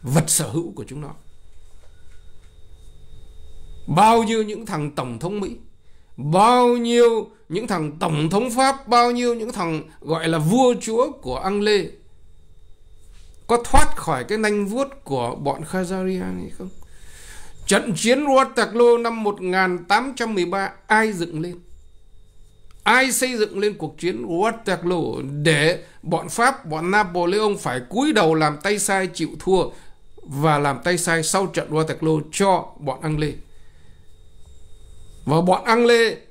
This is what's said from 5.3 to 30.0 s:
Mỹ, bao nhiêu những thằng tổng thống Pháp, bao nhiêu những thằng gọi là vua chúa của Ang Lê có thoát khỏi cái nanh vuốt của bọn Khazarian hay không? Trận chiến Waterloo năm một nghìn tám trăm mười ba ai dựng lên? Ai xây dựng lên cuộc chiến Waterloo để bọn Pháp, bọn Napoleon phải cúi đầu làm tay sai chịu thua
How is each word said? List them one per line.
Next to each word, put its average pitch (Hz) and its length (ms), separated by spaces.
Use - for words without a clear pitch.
Mỹ, 196 160
bao 240 600
nhiêu 233 520
những 202 180
thằng 156 320
tổng 160 300
thống 220 220
Pháp, 262 360
bao 240 240
nhiêu 240 220
những 233 200
thằng 165 300
gọi 160 260
là 165 100
vua 233 440
chúa 240 300
của 127 260
Ang 202 240
Lê 208 280
có 240 180
thoát 294 320
khỏi 135 260
cái 208 140
nanh 208 300
vuốt 254 200
của 123 320
bọn 139 360
Khazarian 185 680
hay - 180
không? 185 120
Trận 226 280
chiến 247 280
Waterloo 240 800
năm 226 220
một 202 180
nghìn 180 460
tám 247 280
trăm 233 200
mười 175 100
ba 196 260
ai 220 260
dựng 170 280
lên? 175 180
Ai 254 280
xây 254 260
dựng 208 220
lên 208 180
cuộc 156 200
chiến 196 280
Waterloo 170 1160
để 156 400
bọn 160 260
Pháp, 247 360
bọn 160 260
Napoleon 196 680
phải 127 320
cúi 277 240
đầu 165 220
làm 151 280
tay 208 160
sai 190 280
chịu 160 220
thua 180 240